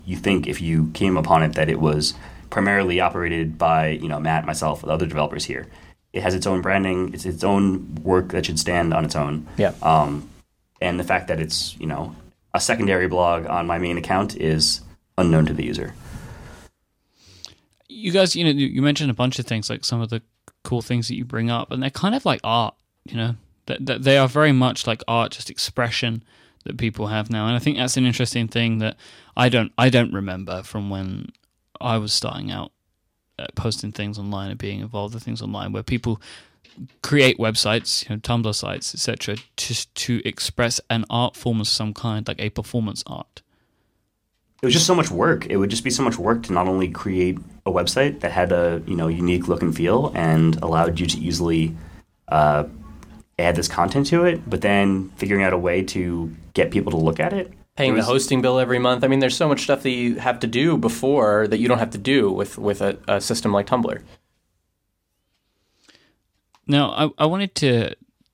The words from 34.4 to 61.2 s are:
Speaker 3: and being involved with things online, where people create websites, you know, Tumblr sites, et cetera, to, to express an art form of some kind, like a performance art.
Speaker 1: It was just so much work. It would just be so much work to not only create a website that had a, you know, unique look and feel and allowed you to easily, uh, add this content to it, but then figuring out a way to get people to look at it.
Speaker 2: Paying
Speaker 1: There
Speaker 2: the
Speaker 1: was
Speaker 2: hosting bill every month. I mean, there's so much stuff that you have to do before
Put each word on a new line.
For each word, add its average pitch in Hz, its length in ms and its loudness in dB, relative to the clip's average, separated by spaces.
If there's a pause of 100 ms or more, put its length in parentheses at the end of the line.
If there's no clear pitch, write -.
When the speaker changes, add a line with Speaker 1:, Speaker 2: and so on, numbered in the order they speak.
Speaker 3:
and 107 80 -10
being 101 220 -8
involved 104 340 -8
with 117 100 -12
things 113 180 -8
online, 101 300 -8
where 104 100 -6
people 117 380 -2 (840)
create 135 360 6
websites, 110 720 0
you 107 60 -6
know, 110 60 -6
Tumblr 117 340 0
sites, - 400 -6
et - 60 -8
cetera, - 360 -4 (200)
to, - 380 -6
to - 320 -2
express - 600 -2
an 113 220 0
art 120 260 0
form 113 240 0
of 104 80 -2
some 107 240 -2
kind, 110 360 -4
like 101 120 -6
a 107 100 -4
performance 110 560 -4
art. - 360 -14 (1200)
Speaker 1:
It 135 40 2
was 123 80 4
just 160 120 4
so 180 80 4
much 160 160 2
work. 107 360 2
It 101 100 0
would 98 140 2
just 113 140 -4
be 131 60 -2
so 135 120 0
much 120 160 0
work 113 260 2
to 98 80 -6
not 90 160 2
only 92 200 2
create 92 500 0 (280)
a 95 60 0
website 131 480 0
that 95 100 -2
had 90 220 2
a, 85 340 2
you 92 80 -2
know, 82 140 0
unique 87 400 0
look 82 140 0
and 82 120 2
feel 110 400 2
and 80 480 4
allowed 82 380 2
you 87 60 -2
to 78 120 -2
easily, 82 560 0 (540)
uh, 76 360 4 (720)
add 87 180 2
this 80 120 -2
content 135 400 0
to 175 160 4
it, 165 240 0
but 101 120 -2
then 98 560 2
figuring 98 260 0
out 92 120 4
a 90 40 2
way 90 240 0
to 87 520 -4 (180)
get - 180 2
people 80 220 0
to 82 60 0
look 80 200 2
at 180 140 0
it. 190 180 -4 (300)
Speaker 2:
Paying 131 140 4
Speaker 1:
There 113 80 4
Speaker 2:
the 110 100 -2
Speaker 1:
was 135 100 4
Speaker 2:
hosting 131 200 2
bill 127 160 4
every 123 200 2
month. 127 260 2
I 131 40 4
mean, 135 120 4
there's 131 160 2
so 160 120 2
much 143 140 0
stuff 139 220 2
that 131 60 0
you 120 260 0
have 123 240 -2
to 123 60 -2
do 135 300 2
before 113 720 2